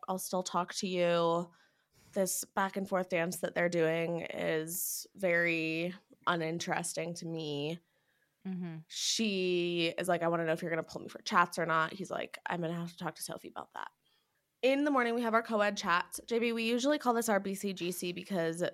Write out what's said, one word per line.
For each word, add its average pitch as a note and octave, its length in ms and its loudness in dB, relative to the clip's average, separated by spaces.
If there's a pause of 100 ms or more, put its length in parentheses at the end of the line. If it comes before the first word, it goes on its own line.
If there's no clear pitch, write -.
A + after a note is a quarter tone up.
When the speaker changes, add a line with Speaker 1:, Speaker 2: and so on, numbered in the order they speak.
Speaker 1:
I'll F#3 100 -2
still F#3 240 -2
talk F3 340 -2
to G#3 120 -2
you." E3+ 640 4 (640)
This F#3+ 300 0 (100)
back G3 240 0
and F#3+ 100 -4
forth F#3 220 0
dance E3+ 280 0
that - 160 -2
they're F3 140 4
doing E3 520 2 (120)
is E3 800 -2
very E3+ 800 2 (340)
uninteresting E3+ 880 -2
to E3+ 120 -10
me. D#3 540 -4 (640)
Speaker 2:
Mm-hmm. F3 300 -6 (120)
Speaker 1:
She F3 1120 0
is F3 80 -2
like, E3+ 160 2
"I E3 60 2
wanna E3+ 160 2
know D#3+ 80 2
if E3+ 100 0
you're E3 80 -4
gonna D#3+ 120 0
pull - 200 -10
me - 60 -12
for - 140 -14
chats F3+ 360 2
or E3 80 0
not." D#3+ 280 2
He's F#3+ 160 -8
like, - 360 -6
"I'm E3+ 140 -4
gonna E3 140 -2
have E3+ 180 -6
to - 60 -20
talk D#3+ 180 -6
to - 60 -16
Sophie - 260 -10
about - 260 -12
that." - 140 -10 (760)
In C#4 220 4
the D4+ 60 4
morning, A#3+ 240 2
we A#3+ 80 0
have A3 120 0
our A#3 80 4
co-ed G#3 340 2
chats. - 500 0
J A#3 120 0
B, A#3 140 2
we A3+ 120 -2
usually B3 340 4
call B3 160 2
this A#3 160 0
our G3 100 4
B G3 140 -4
C G3 180 -4
G F3 180 -4
C F3+ 220 -4
because E3+ 500 -2 (100)